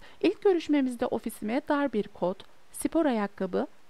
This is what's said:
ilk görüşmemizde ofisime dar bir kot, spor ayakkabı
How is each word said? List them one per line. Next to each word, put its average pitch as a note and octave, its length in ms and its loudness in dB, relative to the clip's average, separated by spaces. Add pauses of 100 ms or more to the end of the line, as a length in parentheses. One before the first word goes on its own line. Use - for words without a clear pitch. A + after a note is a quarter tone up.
(200)
ilk F#4+ 220 2
görüşmemizde C#4+ 640 2
ofisime A3+ 640 -4
dar C#4+ 240 2
bir G#3 160 0
kot, - 360 -4 (280)
spor D#4 340 2
ayakkabı G3+ 600 0 (240)